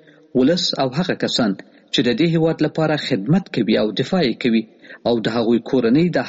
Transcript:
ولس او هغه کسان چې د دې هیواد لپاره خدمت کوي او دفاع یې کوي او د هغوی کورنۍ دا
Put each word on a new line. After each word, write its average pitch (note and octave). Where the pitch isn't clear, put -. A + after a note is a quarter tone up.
ولس D3+
او C3+
هغه C#3
کسان A2+
چې -
د A#2+
دې E3+
هیواد D#3+
لپاره D#3
خدمت C#3
کوي A2
او G#2+
دفاع A#2+
یې A2+
کوي A2+
او A#2+
د G#2+
هغوی A#2
کورنۍ B2+
دا D3